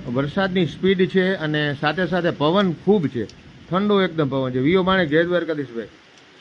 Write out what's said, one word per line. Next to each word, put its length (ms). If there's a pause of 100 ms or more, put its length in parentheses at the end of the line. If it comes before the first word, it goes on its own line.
વરસાદની 600
સ્પીડ 440
છે 260
અને 460
સાથે 260
સાથે 240
પવન 420
ખૂબ 340
છે, 180 (440)
ઠંડો 320
એકદમ 280
પવન 220
છે. 80
વીઓ 240
માણેક, 260
જય 140
દ્વારકાધીશભાઈ. 640 (540)